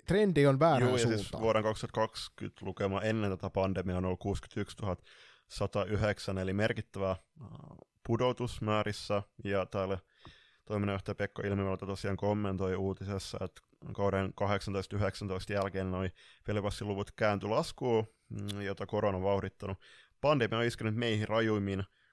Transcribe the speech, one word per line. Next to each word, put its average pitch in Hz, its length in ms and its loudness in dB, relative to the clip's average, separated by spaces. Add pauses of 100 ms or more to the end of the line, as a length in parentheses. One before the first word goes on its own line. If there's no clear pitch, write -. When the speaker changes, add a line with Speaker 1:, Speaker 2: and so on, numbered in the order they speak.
Speaker 1:
trendi 170 400 6
on 135 120 6
väärään 147 240 6
Speaker 2:
Juu, 127 140 4
ja 120 60 4
Speaker 1:
suuntaan. 113 220 2
Speaker 2:
siis - 160 -8
vuoden 110 220 4
kaksituhatta 110 380 -2
kaksikymmentä - 640 -4
lukema 98 380 0
ennen 110 280 0
tätä 92 200 -4
pandemiaa 95 480 2
on 90 60 0
ollut 92 160 -2
kuusikymmentäyksituhatta 98 840 -4 (440)
satayhdeksän, 101 920 -2
eli 92 140 -2
merkittävä, 101 580 -2
äh, 90 80 -2 (880)
pudotus 123 540 0
määrissä. 104 640 0 (220)
Ja 98 220 0
täällä 95 320 -2 (680)
toiminnanjohtaja 101 500 -2
Pekka - 320 -4
Ilmivalta 98 400 0
tosiaan 95 300 -4
kommentoi 98 600 0
uutisessa, 95 640 -4
että - 220 -8 (300)
kauden 98 420 0
kahdeksantoista 98 640 -2
yhdeksäntoista 98 560 -4
jälkeen 95 380 -2
noi 92 200 -2 (360)
pelipassiluvut 101 640 -2
kääntyi 104 380 0
laskuun, 117 580 2 (220)
mm, 101 320 -8
jota 98 260 -4
korona 104 320 0
on 92 60 -2
vauhdittanut. 95 540 -2 (420)
Pandemia 117 380 4
on 117 60 2
iskenyt 110 300 -2
meihin 110 340 0
rajuimmin 104 560 2 (280)